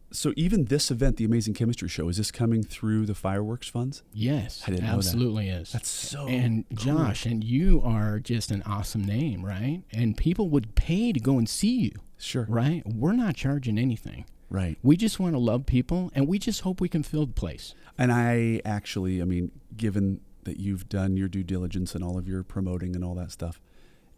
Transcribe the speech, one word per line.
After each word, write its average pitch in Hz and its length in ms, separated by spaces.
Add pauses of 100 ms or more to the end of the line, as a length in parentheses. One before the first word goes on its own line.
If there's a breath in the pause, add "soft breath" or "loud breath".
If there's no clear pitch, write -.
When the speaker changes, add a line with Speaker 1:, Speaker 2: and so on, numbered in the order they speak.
(120)
Speaker 1:
so - 260
even 170 280
this 139 260
event, 123 260
the 113 80
Amazing 110 300
Chemistry 117 340
Show, 80 180
is 87 100
this 104 140
coming 113 320
through 110 420
the 101 100
fireworks 104 520
funds? 127 360 (100)
Speaker 2:
Yes, 123 520
Speaker 1:
I 98 60
didn't 90 140
know 101 60
that. 95 60
Speaker 2:
absolutely 107 520
is. 87 240
Speaker 1:
That's - 160
so - 380
Speaker 2:
And 123 420
Speaker 1:
cool. 110 160
Speaker 2:
Josh, 135 400
and 113 180
you 151 400
are 107 360
just 113 320
an 101 140
awesome 104 380
name, 104 420
right? 117 360 (100)
And 113 240
people 180 340
would 143 260
pay 214 360
to 147 80
go 131 180
and 113 120
see 240 320
you. 117 100 (260)
Speaker 1:
Sure. - 300
Speaker 2:
Right? 123 380
We're 117 280
not 240 220
charging 135 420
anything. 120 460 (260)
Speaker 1:
Right. 90 320
Speaker 2:
We 143 140
just 214 240
wanna 170 200
love 120 260
people, 165 500
and 139 140
we 196 100
just 214 220
hope 185 180
we 180 80
can 160 160
fill 151 220
the 117 80
place. - 400 (240 loud breath)
Speaker 1:
And 123 160
I 117 500
actually, 95 580
I 87 40
mean, 90 260 (240)
given 101 460 (220)
that - 160
you've 98 280
done 95 300
your 98 100
due 92 160
diligence 90 520
and 85 80
all 87 140
of 90 100
your 92 160
promoting 90 520
and 90 80
all 87 120
that 90 160
stuff, 85 280 (580 soft breath)